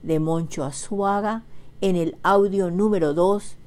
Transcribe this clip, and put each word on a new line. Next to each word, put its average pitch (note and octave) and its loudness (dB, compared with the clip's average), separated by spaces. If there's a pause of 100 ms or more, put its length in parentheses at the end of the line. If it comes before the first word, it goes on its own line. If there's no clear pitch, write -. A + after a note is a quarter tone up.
de D#3 0
Moncho D#3+ -2
Azuaga G3+ -4 (360)
en F#3+ 2
el E3 -2
audio G3 2
número F3+ 2
dos F#3+ 2 (100)